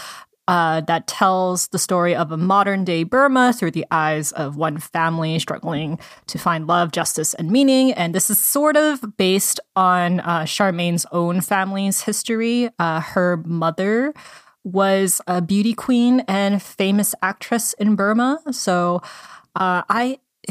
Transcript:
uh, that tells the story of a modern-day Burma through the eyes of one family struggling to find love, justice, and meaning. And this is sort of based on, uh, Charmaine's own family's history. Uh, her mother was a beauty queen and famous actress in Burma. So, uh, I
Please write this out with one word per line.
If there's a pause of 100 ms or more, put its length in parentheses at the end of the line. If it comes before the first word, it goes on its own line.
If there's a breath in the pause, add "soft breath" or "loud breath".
(460 loud breath)
uh,
that
tells
the
story
of
a
modern-day
Burma
through
the
eyes
of
one
family
struggling (280 loud breath)
to
find
love,
justice,
and
meaning.
And
this
is
sort
of
based (160)
on,
uh,
Charmaine's
own
family's
history. (120)
Uh,
her (100)
mother (520 loud breath)
was
a
beauty
queen
and
famous
actress
in
Burma. (100)
So, (540 loud breath)
uh,
I (320)